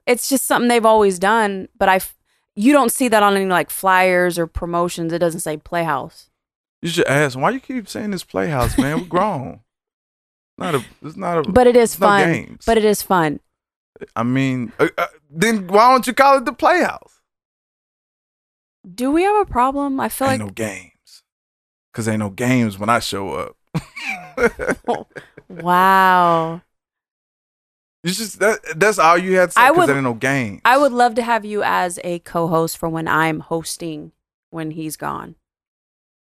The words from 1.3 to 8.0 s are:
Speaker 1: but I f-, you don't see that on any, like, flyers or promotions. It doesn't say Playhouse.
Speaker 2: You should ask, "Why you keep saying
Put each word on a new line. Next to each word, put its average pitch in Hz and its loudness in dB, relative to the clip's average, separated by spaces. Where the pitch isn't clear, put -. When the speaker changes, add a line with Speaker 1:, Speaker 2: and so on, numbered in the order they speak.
Speaker 1:
but 196 0
I 190 6
f-, - -6
you 226 2
don't 262 4
see 254 0
that 208 4
on 202 4
any, 196 0
like, 175 0
flyers 185 2
or 165 -2
promotions. 170 -6
It 170 -2
doesn't 170 -2
say 156 -8
Playhouse. 156 -6
Speaker 2:
You 170 -6
should 165 0
ask, 135 0
"Why 147 0
you 262 -4
keep 254 -10
saying 214 -8